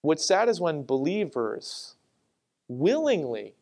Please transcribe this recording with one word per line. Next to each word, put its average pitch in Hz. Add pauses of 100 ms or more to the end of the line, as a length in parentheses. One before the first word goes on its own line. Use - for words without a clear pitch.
What's 151
sad 202
is 185
when 156
believers 135 (720)
willingly 147